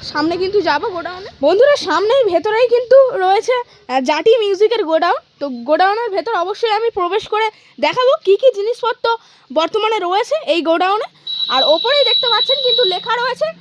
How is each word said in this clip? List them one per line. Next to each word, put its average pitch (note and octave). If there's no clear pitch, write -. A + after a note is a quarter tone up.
সামনে D#4
কিন্তু G4+
যাব D4
গোডাউনে। F4+
বন্ধুরা, A#4
সামনেই G#4+
ভেতরেই G#4+
কিন্তু B4
রয়েছে, G#4
আহ, -
জাটি D#4
মিউজিকের G#4
গোডাউন। E4+
তো C#4+
গোডাউনের G4
ভেতর F#4+
অবশ্যই G#4
আমি A4+
প্রবেশ F#4
করে G#4+
দেখাবো B4
কি F#4+
কি C5+
জিনিসপত্র A#4
বর্তমানে G#4+
রয়েছে G4+
এই E4+
গোডাউনে। F#4
আর C4
ওপরেই C5
দেখতে B4+
পাচ্ছেন B4+
কিন্তু B4
লেখা G4+
রয়েছে B4